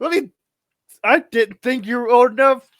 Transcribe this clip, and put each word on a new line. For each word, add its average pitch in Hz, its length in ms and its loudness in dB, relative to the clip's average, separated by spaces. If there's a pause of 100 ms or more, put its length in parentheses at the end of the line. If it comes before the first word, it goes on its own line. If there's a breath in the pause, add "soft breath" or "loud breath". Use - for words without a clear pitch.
Let 311 120 -6
me, 339 180 -4 (760)
I 247 160 2
didn't 220 420 -4
think 247 240 -6
you 240 120 -6
were 240 120 -6
old 247 220 4
enough. 262 360 0 (120)